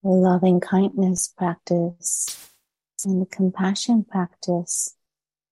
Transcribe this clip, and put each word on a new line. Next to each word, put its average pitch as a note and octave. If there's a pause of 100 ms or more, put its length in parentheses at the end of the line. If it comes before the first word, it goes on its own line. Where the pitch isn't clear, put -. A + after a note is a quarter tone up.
Loving F#3
kindness F#3+
practice - (540)
and F#3+
the F#3+
compassion G3
practice - (560)